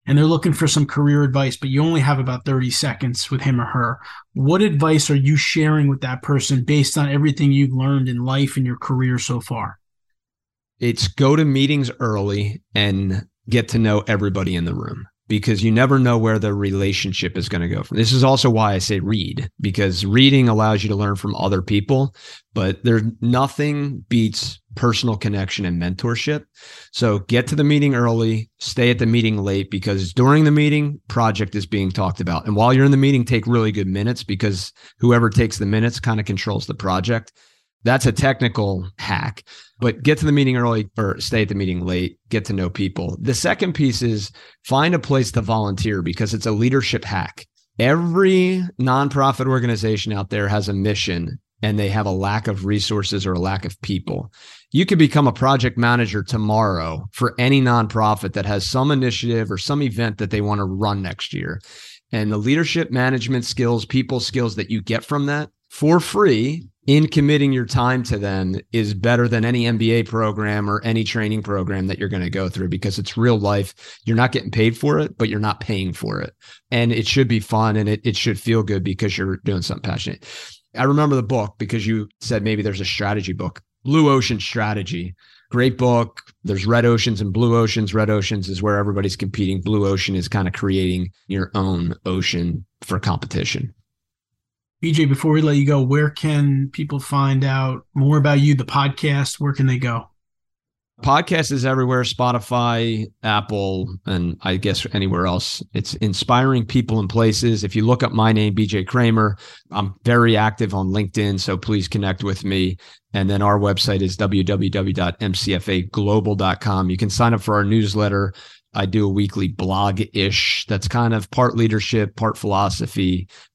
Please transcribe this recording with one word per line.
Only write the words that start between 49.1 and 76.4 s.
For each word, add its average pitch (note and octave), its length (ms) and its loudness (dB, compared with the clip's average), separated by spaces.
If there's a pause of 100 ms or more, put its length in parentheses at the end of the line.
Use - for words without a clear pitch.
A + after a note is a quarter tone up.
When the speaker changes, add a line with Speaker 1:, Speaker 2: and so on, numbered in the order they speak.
Speaker 2:
organization A2 680 0
out G2 160 -6
there G#2 180 -2
has G2+ 220 -2
a G2+ 40 -2
mission, F#2+ 640 -2 (240)
and G#2+ 160 0
they G2+ 100 0
have G2+ 160 -2
a G2 60 -2
lack G2+ 360 -2
of F#2+ 180 -4
resources G2+ 600 -2
or F#2+ 80 0
a F2 60 -2
lack F#2+ 260 -2
of - 160 -10
people. - 500 -6 (380)
You F3+ 160 2
could F#3+ 140 2
become D3 260 6
a A#2+ 80 4
project B2+ 420 0
manager A#2 460 0
tomorrow G2 920 -2
for A#2+ 260 -2
any C3+ 220 4
nonprofit A2 720 0
that G2 120 -4
has G2+ 180 -2
some C3+ 280 0
initiative A#2 580 0
or G2 80 -6
some D3 240 -4
event A2+ 380 -4
that G#2 100 -4
they G#2 120 -2
want G2+ 180 -2
to G2 60 -2
run G2 360 -2
next F#2 320 -8
year. F#2 260 -8 (520)
And G#2+ 200 -2
the G#2 60 -2
leadership D3+ 540 0
management B2+ 520 0
skills, A#2+ 420 -2
people C3 340 -2
skills A#2 380 -4
that F#2+ 120 -6
you G#2+ 140 -4
get A2+ 200 -4
from C#3+ 220 -2
that D3 240 -4 (220)
for E3 280 4
free D3+ 680 2 (200)
in D3+ 200 6
committing C#3+ 460 2
your B2 120 0
time B2+ 360 0
to A#2 160 -4
them F#2+ 380 -2 (160)
is G#2+ 240 -2
better A#2+ 320 2
than A2+ 180 0
any A#2+ 220 0
M A2+ 100 0
B A2+ 140 2
A A#2 120 2
program G#2 640 -2
or G#2 160 -2
any A2+ 200 0
training G#2+ 400 -2
program F#2+ 420 -4
that F#2+ 140 -4
you're G2 100 -4
gonna F#2 200 -4
go F#2+ 200 -4
through, F#2 200 -4
because F#2+ 280 -4
it's - 180 -8
real A2+ 220 4
life. G2+ 640 -4
You're A2+ 140 0
not A#2+ 140 2
getting - 180 -4
paid A2 260 2
for D3 220 0
it, D3+ 180 -2
but - 140 -2
you're G#2 100 -4
not G#2+ 200 -4
paying F#2+ 340 -4
for G1+ 260 -8
it. - 140 -10 (380)